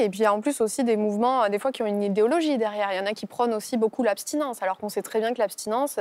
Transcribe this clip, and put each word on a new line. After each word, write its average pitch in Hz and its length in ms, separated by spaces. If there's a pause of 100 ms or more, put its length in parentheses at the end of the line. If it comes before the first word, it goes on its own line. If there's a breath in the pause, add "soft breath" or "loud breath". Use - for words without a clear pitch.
et 214 80
puis 190 120
il - 20
y - 20
a 208 80
en 214 80
plus 277 200
aussi 226 220
des 233 140
mouvements, 220 460
euh, 202 60
des 202 100
fois, 269 120
qui 254 120
ont - 20
une 202 160
idéologie 247 560
derrière. 208 340
Il 185 60
y - 20
en 196 60
a 208 80
qui 208 140
prônent 240 260
aussi 214 240
beaucoup 220 240
l'abstinence, 240 600
alors 185 160
qu'on 208 100
sait 196 140
très - 160
bien 226 160
que 240 40
l'abstinence, 220 600